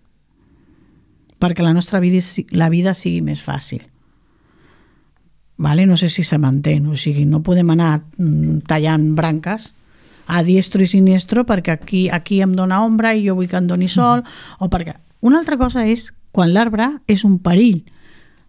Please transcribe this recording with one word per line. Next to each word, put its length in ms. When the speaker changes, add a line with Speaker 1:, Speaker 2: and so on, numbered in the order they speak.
Speaker 1:
perquè 240
la 120
nostra 240
vida 200
si-, 320
la 200
vida 220
sigui 280
més 220
fàcil. 380
Vale? 300
No 100
sé 120
si 160
se 140
m'entén. 500
O 80
sigui, 280
no 200
podem 260
anar, 320
mm, 480
tallant 480
branques 600
a 160
diestro 400
i 60
siniestro 560
perquè 280
aquí, 380
aquí 300
em 160
dona 260
ombra 320
i 120
jo 100
vull 120
que 120
em 80
doni 200
sol, 340
Speaker 2:
Mhm. 360
Speaker 1:
o 120
perquè... 260
Una 180
altra 180
cosa 300
és 260
quan 200
l'arbre 540
és 180
un 140
perill 460